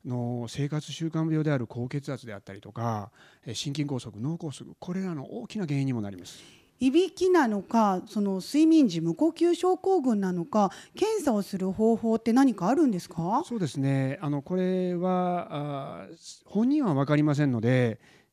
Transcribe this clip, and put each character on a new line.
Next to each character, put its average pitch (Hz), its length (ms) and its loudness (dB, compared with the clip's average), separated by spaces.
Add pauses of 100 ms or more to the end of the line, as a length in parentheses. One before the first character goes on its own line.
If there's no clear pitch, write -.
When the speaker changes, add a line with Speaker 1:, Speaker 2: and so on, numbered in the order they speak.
Speaker 1:
あ - 20 -10
の、 120 400 -4
生 143 220 -4
活 151 240 -6
習 160 160 -6
慣 160 200 -2
病 156 140 0
で 151 80 0
あ 139 60 0
る 117 100 -4
高 123 220 -8
血 143 220 -6
圧 127 140 -10
で 110 80 -12
あ 101 40 -12
っ 101 40 -16
た 98 120 -16
り 101 80 -14
と 104 100 -20
か、 113 400 -4 (340)
え 120 60 -10
ー、 - 20 -8
心 143 200 -6
筋 147 120 -4
梗 135 140 -6
塞、 107 160 -14
脳 143 220 -6
梗 156 200 -10
塞、 117 80 -16 (140)
こ 180 140 -10
れ 190 80 -6
ら 180 120 -6
の 139 160 -10
大 233 180 -12
き 220 120 -8
な 185 60 -2
原 143 140 -2
因 135 60 0
に 131 80 0
も 113 80 -2
な 101 80 -6
り 98 60 -12
ま 90 100 -18
す。 - 160 -20 (380)
Speaker 2:
い 254 120 4
び 349 180 4
き 370 220 0
な 311 160 6
の 208 160 -2
か、 208 420 2
そ - 160 -4
の 196 140 0
睡 294 320 2
眠 311 200 8
時 165 140 0
無 165 140 0
呼 320 140 2
吸 339 260 2
症 359 240 2
候 381 200 2
群 233 220 2
な 185 100 0
の 175 140 -2
か、 208 240 2 (240)
検 427 300 0
査 277 100 2
を 202 80 0
す 190 160 -6
る 185 140 -2
方 220 240 4
法 226 220 0
っ - 40 -2
て 226 120 0
何 262 200 6
か 175 140 -2
あ 262 80 4
る 320 100 4
ん 247 60 4
で 180 80 -2
す - 100 -12
か？ 202 380 -2
Speaker 1:
そ 240 80 -8
う 220 40 -6
で 175 60 0
す 139 140 -4
ね。 135 420 0
あ 147 80 -4
の、 143 140 -4
こ 185 140 -4
れ 185 360 0
は、 170 1080 -4
あ 95 40 -16
ー、 - 380 -20
本 233 240 0
人 294 160 2
は 165 80 2
分 135 140 2
か 147 80 2
り 151 80 4
ま 151 100 2
せ 147 120 2
ん 135 60 2
の 113 100 0
で、 120 380 2 (340)